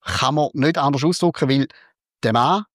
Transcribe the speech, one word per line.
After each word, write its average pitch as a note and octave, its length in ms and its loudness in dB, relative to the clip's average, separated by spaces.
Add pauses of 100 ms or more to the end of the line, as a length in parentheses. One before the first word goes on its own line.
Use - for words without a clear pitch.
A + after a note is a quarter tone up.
Kann - 340 -2
man D3+ 180 0
nicht D3 240 0
anders C#3+ 260 0
ausdrücken, E3+ 460 0
weil C3+ 180 0 (560)
der A2 100 2
Mann, D#3 420 2